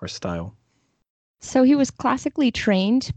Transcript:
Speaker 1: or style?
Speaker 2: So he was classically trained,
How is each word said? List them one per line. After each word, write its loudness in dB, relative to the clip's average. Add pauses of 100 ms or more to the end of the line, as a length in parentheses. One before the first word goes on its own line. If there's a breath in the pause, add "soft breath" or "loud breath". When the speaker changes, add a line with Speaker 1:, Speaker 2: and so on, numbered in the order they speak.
Speaker 1:
or -10
style? -8 (840)
Speaker 2:
So 0
he 6
was 2
classically -2
trained, 0